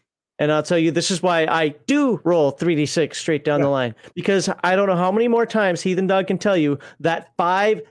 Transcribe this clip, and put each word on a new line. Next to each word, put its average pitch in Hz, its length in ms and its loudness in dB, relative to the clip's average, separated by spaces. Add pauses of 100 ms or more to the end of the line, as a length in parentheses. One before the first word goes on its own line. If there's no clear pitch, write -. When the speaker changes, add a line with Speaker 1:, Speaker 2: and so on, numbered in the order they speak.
(400)
Speaker 1:
And 151 140 0
I'll 151 100 0
tell 175 140 0
you, 165 140 2
this 151 200 -2
is 180 100 -4
why 170 260 2
I 156 220 0 (180)
do 269 360 0
roll 160 280 2
three 165 240 -2
D 147 100 0
six 147 340 -2
straight 147 240 -2
down 147 160 0
Speaker 2:
Yeah. 143 60 2
Speaker 1:
the 139 60 0
line, 127 240 -2 (180)
because 190 360 0 (140)
I 185 140 2
don't 202 100 2
know 185 80 2
how 180 160 0
many 226 160 2
more 233 180 2
times 196 360 -2
Heathen 185 260 -2
Dog 190 200 0
can 190 100 -2
tell 196 180 0
you 147 240 0 (220)
that 165 360 -4
five 190 540 0